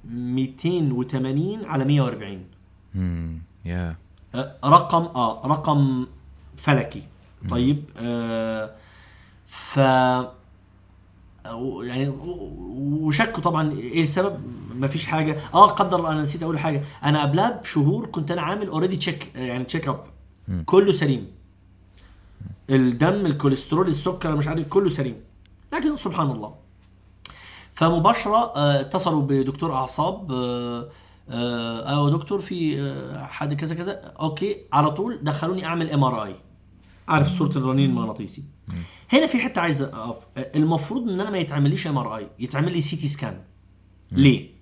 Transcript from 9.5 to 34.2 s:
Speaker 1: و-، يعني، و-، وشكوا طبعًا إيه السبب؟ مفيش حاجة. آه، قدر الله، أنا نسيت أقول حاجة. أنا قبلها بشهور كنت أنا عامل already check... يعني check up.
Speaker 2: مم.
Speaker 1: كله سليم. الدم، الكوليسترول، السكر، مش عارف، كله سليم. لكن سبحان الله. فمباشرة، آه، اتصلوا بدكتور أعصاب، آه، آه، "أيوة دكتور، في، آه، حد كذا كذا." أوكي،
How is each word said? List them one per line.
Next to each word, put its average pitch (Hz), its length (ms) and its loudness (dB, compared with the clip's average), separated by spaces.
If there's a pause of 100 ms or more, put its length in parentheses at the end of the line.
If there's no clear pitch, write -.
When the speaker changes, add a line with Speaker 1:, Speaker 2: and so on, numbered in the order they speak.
Speaker 1:
و-، 117 300 -6
يعني، 127 260 -2
و-، 147 420 -8 (520)
وشكوا 160 420 2
طبعًا 156 280 2
إيه 131 300 -2
السبب؟ 165 380 0 (360)
مفيش 139 300 -2
حاجة. 156 320 0 (160)
آه، 190 140 12
قدر 185 300 2
الله، 165 140 0
أنا 151 100 0
نسيت 151 220 -4
أقول 160 160 -2
حاجة. 143 240 -2 (200)
أنا 147 180 4
قبلها 185 400 2
بشهور 165 440 2
كنت 156 260 -4
أنا 170 100 -2
عامل 196 300 -4
already 180 340 0
check... - 300 -6
يعني 127 300 -4
check 156 200 -4
up. 139 120 -2 (500)
Speaker 2:
مم. 90 180 -4
Speaker 1:
كله 196 260 6
سليم. 131 400 0 (1400)
الدم، 135 560 4
الكوليسترول، 147 640 2
السكر، 160 480 -2
مش 147 120 0
عارف، 160 200 -2
كله 196 220 4
سليم. 127 260 -2 (580)
لكن 302 220 0
سبحان 160 360 -2
الله. 107 240 -8 (1160)
فمباشرة، 185 640 4 (180)
آه، 143 260 4
اتصلوا 160 400 0
بدكتور 139 520 0
أعصاب، 151 580 -2
آه، 120 580 -4 (400)
آه، 117 600 -4
"أيوة 143 200 4
دكتور، 165 320 0
في، 156 400 -2
آه، 135 440 -8
حد 147 280 -4
كذا 156 220 -4
كذا." 175 440 -8
أوكي، 156 360 -2 (180)